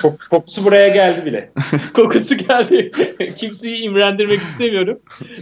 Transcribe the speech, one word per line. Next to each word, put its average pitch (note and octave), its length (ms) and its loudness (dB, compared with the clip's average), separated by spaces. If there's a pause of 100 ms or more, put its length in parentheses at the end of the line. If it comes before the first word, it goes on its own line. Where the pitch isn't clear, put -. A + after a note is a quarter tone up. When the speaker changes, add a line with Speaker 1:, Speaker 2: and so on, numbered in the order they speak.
Speaker 1:
Kok-, D3+ 280 -2
kokusu E3+ 360 -2
buraya G3+ 220 6
geldi F#3 380 2
bile. A2+ 260 -6 (200)
Speaker 2:
<laughs> - 220 -4
Kokusu - 440 2
geldi. B3 540 0 (220)
<laughs> - 240 -8
Kimseyi A3+ 460 -10
imrendirmek G3+ 560 0
istemiyorum. F#3 600 -4 (420)